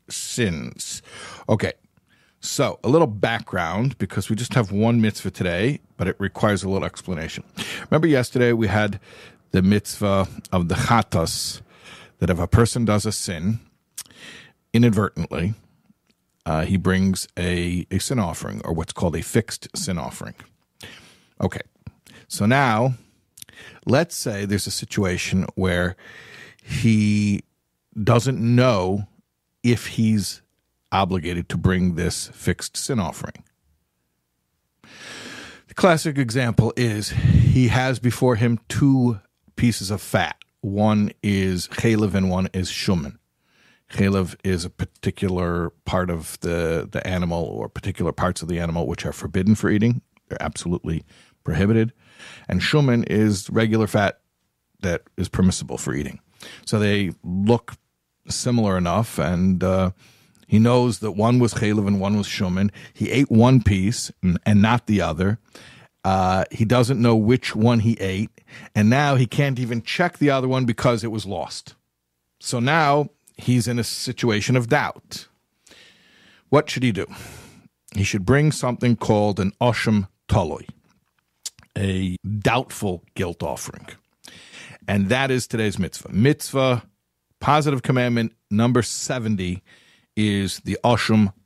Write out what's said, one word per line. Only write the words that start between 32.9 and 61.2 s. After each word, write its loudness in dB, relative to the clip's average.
offering. -8
The -20
classic 2
example 0
is -2
he 4
has 0
before 0
him 0
two 2
pieces 0
of -4
fat. -2
One 2
is 0
chalev 0
and 2
one 0
is -4
shuman. -4
Chalev 0
is -2
a -10
particular -4
part -2
of -8
the, -2
the -6
animal -2
or -8
particular -6
parts -2
of -10
the -2
animal -2
which -6
are -6
forbidden 2
for 0
eating. 2
They're -10
absolutely -6
prohibited. 2
And 0
shuman 2
is 2
regular 2
fat 0
that -4
is -4
permissible 0
for -6
eating. -8
So 0
they 0
look 0
similar 0
enough, 0
and, 2
uh, 2
he 4
knows 4
that -4
one 4